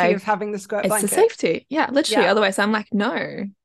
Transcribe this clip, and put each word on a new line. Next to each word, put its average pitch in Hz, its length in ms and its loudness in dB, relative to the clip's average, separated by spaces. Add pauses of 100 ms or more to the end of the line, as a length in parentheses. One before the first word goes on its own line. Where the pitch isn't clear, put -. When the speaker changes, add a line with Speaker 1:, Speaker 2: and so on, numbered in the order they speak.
Speaker 1:
like, 190 100 4
Speaker 2:
of 190 60 -8
having 208 280 -2
the 208 80 -6
squirt 202 240 -6
Speaker 1:
it's 196 100 0
the 208 140 0
Speaker 2:
blanket. - 40 -2
Speaker 1:
safety. 359 580 2
Yeah, 285 220 0
literally. 277 340 2
Speaker 2:
Yeah. 185 60 2
Speaker 1:
Otherwise, 196 280 2
I'm 208 120 2
like, 214 200 -2
"No, 214 240 0 (500)